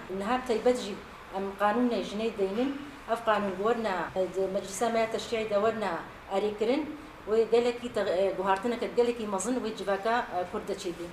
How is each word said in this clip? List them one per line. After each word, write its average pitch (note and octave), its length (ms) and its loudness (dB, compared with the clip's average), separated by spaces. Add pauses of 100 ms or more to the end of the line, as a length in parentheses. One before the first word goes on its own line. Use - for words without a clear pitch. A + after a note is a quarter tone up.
(180)
Niha A3+ 300 0
taybet B3 320 4
jî G3 140 -6 (440)
em G3 60 -2 (160)
qanûnê A3 500 4
jinê G#3+ 280 -2
deynin. G#3+ 440 0 (300)
Ev A#3 40 4 (100)
qanûn G3+ 320 2
werna, A3 380 2 (200)
e, F#3+ 60 2 (120)
di F#3+ 200 0
meclisa G3+ 360 -2
me A3+ 220 2
teşrî A3 380 -2
de G#3 160 2
werna G#3+ 280 0 (400)
erê G#3 260 0
kirin. C4 380 0 (320)
Wê A3 220 4
gelekî A#3+ 420 2
te, G#3 80 0
e, F#3+ 360 2
guhartineke A3 500 2 (100)
gelekî A#3+ 300 2
mezin G#3 280 0
wê A3 220 -4
civaka, G3 420 0
e, F3+ 320 -4
Kurd G3+ 160 -6
de G3+ 60 -4
çêbî. E3+ 400 -6